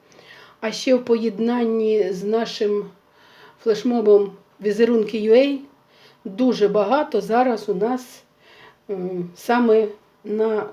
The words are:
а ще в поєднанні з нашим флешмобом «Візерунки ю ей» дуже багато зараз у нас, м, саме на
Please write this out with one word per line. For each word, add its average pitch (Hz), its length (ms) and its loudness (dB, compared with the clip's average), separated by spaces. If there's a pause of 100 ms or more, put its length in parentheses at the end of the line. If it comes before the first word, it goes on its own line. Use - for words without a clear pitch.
(600)
а 220 100 -4
ще 254 240 0
в 247 100 -2
поєднанні 226 1080 0
з 185 120 -8
нашим 208 640 -2 (760)
флешмобом 208 680 2 (300)
«Візерунки 220 560 0
ю 214 160 2
ей» 277 280 4 (640)
дуже 208 420 0
багато 214 540 0
зараз 220 480 0
у 196 60 -2
нас, 247 480 -6 (680)
м, 180 460 -6
саме 226 520 2 (360)
на 214 500 -2